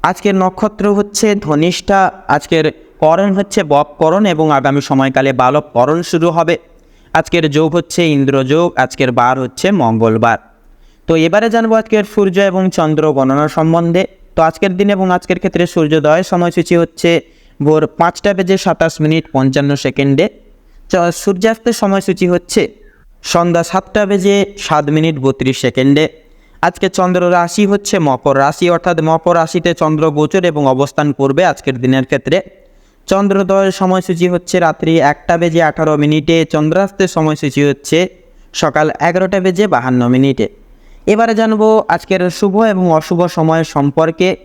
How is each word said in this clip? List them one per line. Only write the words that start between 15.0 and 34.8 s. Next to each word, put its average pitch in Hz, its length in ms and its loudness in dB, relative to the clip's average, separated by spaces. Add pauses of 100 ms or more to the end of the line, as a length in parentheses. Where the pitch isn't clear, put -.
আজকের 180 280 -2
ক্ষেত্রে 175 280 0
সূর্যোদয় 156 560 0
সময়সূচি 175 540 -2
হচ্ছে 170 340 0 (500)
ভোর 156 260 2
পাঁচটা 180 480 -2
বেজে 190 240 0
সাতাশ 165 420 -2
মিনিট 156 320 0
পঞ্চান্ন 135 440 0
সেকেন্ডে। 139 500 0 (640)
চ-, 175 220 0 (100)
সূর্যাস্তের 202 580 -2
সময়সূচি 196 480 0
হচ্ছে 175 340 0 (600)
সন্ধ্যা 170 460 0
সাতটা 190 360 -2
বেজে 202 300 0 (220)
সাত 151 320 -2
মিনিট 156 340 0
বত্রিশ 131 360 0
সেকেন্ডে। 139 440 2 (580)
আজকে 180 240 -2 (120)
চন্দ্র 180 240 0 (160)
রাশি 175 280 0
হচ্ছে 202 320 -2
মকর 139 400 0
রাশি, 147 320 0
অর্থাৎ 170 300 0
মকর 160 360 0
রাশিতে 165 380 -2
চন্দ্র 156 360 0
গোচর 151 340 0
এবং 147 220 -2
অবস্থান 139 460 0
করবে 139 320 0
আজকের 139 380 -2
দিনের 131 240 0
ক্ষেত্রে। 143 300 -2 (720)
চন্দ্রোদয়ের 196 640 0
সময়সূচি 185 560 -2
হচ্ছে 175 320 -4
রাত্রি 160 320 0 (200)